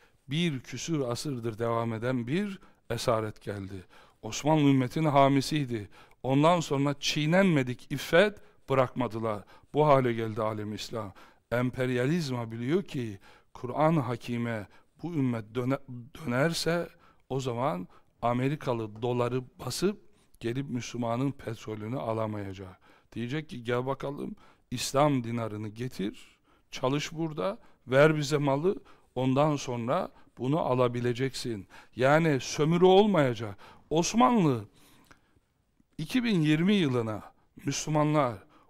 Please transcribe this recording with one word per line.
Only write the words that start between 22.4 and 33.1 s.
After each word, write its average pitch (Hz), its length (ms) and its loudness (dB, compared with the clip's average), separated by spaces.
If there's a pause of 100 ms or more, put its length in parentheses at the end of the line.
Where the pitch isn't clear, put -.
Diyecek 127 360 -6
ki 120 160 -12
gel 123 220 -2
bakalım 135 500 -8 (340)
İslam 139 540 2
dinarını 110 440 -6
getir, - 680 -8 (320)
çalış 139 420 -2
burada, 165 460 -6 (280)
ver 147 300 6
bize 147 200 0
malı, 143 400 0 (380)
ondan 135 420 2
sonra 127 560 -4 (260)
bunu 139 220 0
alabileceksin. 123 1080 -2 (280)
Yani 143 440 4
sömürü 165 440 0
olmayacak. 151 760 4 (320)